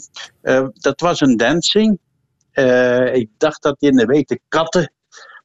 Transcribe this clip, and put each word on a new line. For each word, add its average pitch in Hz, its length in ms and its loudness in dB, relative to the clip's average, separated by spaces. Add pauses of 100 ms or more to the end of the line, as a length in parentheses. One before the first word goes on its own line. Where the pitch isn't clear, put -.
(400)
eh, 131 340 0
dat - 260 -4
was 170 200 -2
een 131 160 2
dancing. 170 600 0 (540)
Eh, 127 600 2
ik 123 140 -2 (100)
dacht - 240 -2
dat 143 180 -2
die 143 100 2
in 131 60 2
de 120 100 4
wijk 135 220 0
de 117 200 -6
Katten 160 440 -2 (520)